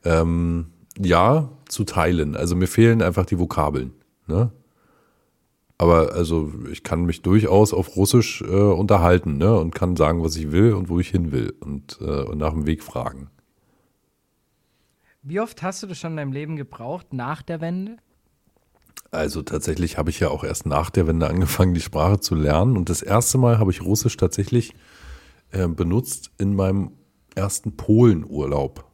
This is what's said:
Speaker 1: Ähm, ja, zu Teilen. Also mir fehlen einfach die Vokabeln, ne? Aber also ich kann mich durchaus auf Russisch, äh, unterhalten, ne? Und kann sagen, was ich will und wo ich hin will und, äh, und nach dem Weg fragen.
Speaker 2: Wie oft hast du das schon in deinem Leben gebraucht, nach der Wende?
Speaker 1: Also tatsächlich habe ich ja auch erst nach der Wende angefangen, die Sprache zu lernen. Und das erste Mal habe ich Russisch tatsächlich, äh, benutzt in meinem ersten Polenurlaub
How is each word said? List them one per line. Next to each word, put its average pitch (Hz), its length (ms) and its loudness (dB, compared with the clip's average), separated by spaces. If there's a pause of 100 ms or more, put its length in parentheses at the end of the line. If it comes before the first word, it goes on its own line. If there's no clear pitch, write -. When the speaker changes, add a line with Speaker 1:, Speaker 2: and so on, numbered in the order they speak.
Speaker 1:
Ähm, 85 600 0 (300)
ja, 101 520 4 (180)
zu - 160 -6
Teilen. 80 540 0
Also 85 180 -2
mir 90 120 0
fehlen 117 340 4
einfach 90 240 0
die 98 120 -2
Vokabeln, 73 540 -2 (360)
ne? 104 220 0 (1300)
Aber 82 340 6
also 80 380 -2 (200)
ich 80 120 -14
kann 85 220 -2
mich 82 160 -4
durchaus 101 500 4
auf - 260 -4
Russisch, 110 440 2
äh, - 60 -10
unterhalten, 90 880 4
ne? 104 220 4
Und 82 160 -2
kann 90 200 -2
sagen, 80 280 2
was 80 120 -2
ich 78 160 -6
will 104 220 4
und 95 160 -4
wo 85 100 0
ich 95 100 -2
hin 85 220 0
will - 280 -4
und, - 420 -12
äh, 71 220 -4
und - 160 -8
nach 76 140 -2
dem 78 120 -4
Weg 80 160 -2
fragen. - 480 -10 (1900)
Speaker 2:
Wie 160 180 -6
oft 220 220 -8
hast 185 220 -8
du 208 40 -14
das 180 120 -12
schon 165 140 -8
in 156 40 -6
deinem 139 140 -6
Leben 151 240 -8
gebraucht, 143 580 -12
nach 131 300 -8
der 165 180 -8
Wende? 185 360 -8 (1120)
Speaker 1:
Also 76 320 -4
tatsächlich 80 560 -4
habe 80 100 -2
ich - 100 -8
ja 80 100 0
auch - 140 -6
erst - 220 -6
nach 76 240 0
der 87 160 2
Wende 80 240 2
angefangen, 90 460 2
die 80 60 -2
Sprache 92 380 0
zu - 140 -4
lernen. 80 420 2
Und 90 140 -2
das 85 140 -2
erste 113 340 0
Mal 120 220 4
habe 101 100 2
ich 87 140 -4
Russisch 104 340 0
tatsächlich, - 560 -2 (800)
äh, 92 160 -2
benutzt 85 720 -4
in 101 160 0
meinem 95 380 0 (420)
ersten 98 420 -6
Polenurlaub 76 1040 0 (100)